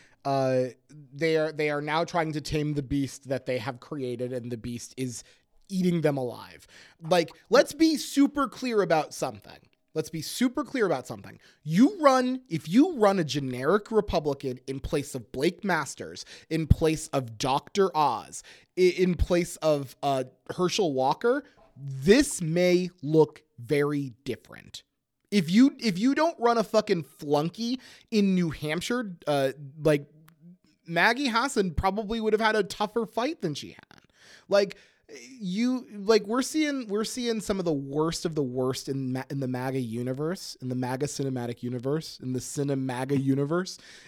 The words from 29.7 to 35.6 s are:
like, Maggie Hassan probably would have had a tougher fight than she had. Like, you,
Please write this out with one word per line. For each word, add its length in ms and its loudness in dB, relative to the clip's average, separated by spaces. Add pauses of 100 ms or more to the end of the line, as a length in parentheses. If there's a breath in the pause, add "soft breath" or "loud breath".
like, 260 2 (800)
Maggie 440 2
Hassan 420 0
probably 500 -2
would 120 2
have 80 0
had 140 2
a 80 2
tougher 440 -4
fight 340 -4
than 140 -4
she 140 -12
had. 320 -20 (480 soft breath)
Like, 260 4 (640 soft breath)
you, 540 0